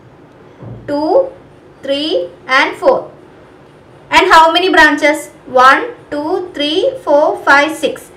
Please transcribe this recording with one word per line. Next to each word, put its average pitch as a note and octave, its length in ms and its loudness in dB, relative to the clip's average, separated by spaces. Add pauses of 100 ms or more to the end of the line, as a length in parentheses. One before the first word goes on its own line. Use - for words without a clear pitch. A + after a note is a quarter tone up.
(880)
two, D#4+ 420 0 (520)
three D4+ 480 -4 (180)
and C#4+ 280 0
four. - 360 0 (960)
And E4+ 220 0
how E4 180 6
many F4 200 0
branches? D4 580 2 (180)
One, C4 480 2 (160)
two, D#4 440 -6
three, D#4+ 400 -2 (100)
four, D#4+ 400 2
five, D4+ 320 2
six. - 400 -6